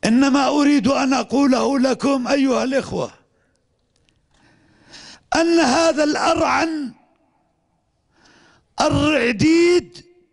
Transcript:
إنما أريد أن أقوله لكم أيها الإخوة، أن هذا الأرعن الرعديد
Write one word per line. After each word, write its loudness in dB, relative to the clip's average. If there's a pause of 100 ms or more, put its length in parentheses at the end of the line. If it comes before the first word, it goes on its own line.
إنما 2
أريد 2
أن 0
أقوله 0
لكم -2
أيها 0
الإخوة، -6 (2250)
أن 2
هذا 2
الأرعن -2 (1900)
الرعديد 0 (280)